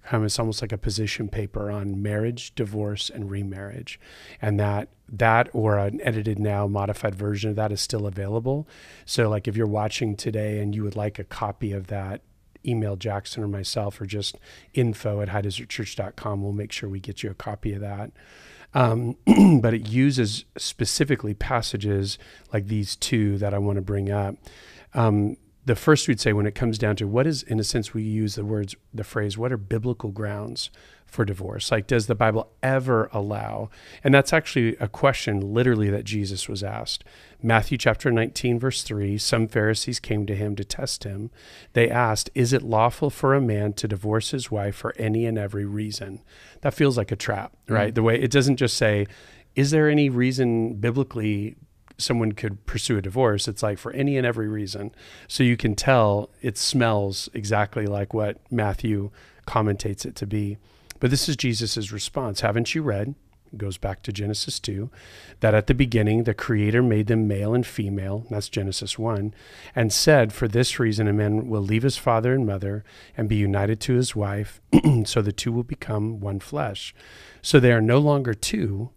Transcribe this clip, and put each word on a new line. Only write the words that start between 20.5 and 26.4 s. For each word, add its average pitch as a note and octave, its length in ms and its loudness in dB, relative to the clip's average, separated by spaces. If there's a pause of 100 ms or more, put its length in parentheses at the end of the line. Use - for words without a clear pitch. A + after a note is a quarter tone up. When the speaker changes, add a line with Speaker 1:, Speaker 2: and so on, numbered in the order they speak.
Speaker 1:
specifically A#2+ 800 0
passages G#2 840 -2 (340)
like G2+ 160 -2
these G#2 280 -2
two G#2 420 2
that G2+ 140 -2
I G2+ 60 0
wanna G2+ 240 0
bring G2 280 -2
up. G2+ 260 -2 (580)
Um, G#2+ 420 2 (280)
the B2 120 2
first - 320 4
we'd A#2 120 2
say A2 120 2
when G#2 140 2